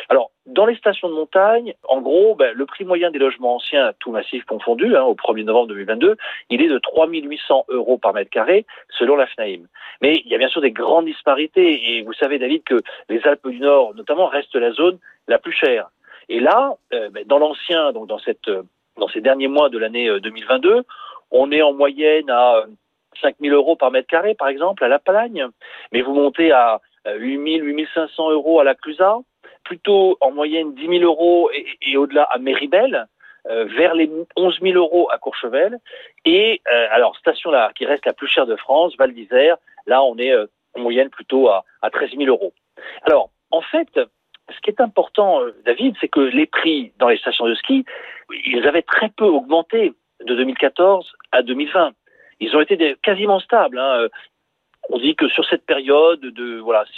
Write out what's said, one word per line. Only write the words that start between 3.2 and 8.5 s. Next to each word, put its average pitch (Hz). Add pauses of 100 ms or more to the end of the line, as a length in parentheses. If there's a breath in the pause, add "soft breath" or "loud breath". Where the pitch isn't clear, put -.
anciens, 123
tout 123
massif 113
confondu, 123
hein, 131
au 123
premier 110
novembre 117
deux 104
mille 101
vingt-deux, 156 (340 loud breath)
il -
est 330
de 254
trois -
mille 160
huit 147
cents 135
euros 123
par 104
mètre 101
carré, 170 (240 loud breath)